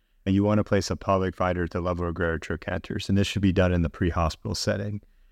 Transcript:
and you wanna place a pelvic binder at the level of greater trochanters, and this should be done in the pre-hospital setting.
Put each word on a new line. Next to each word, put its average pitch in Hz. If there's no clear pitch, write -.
and 95
you 101
wanna 104
place -
a 87
pelvic 95
binder 90
at 85
the 90
level 87
of 85
greater 82
trochanters, -
and 98
this 101
should -
be 98
done 90
in 87
the 80
pre-hospital 87
setting. 104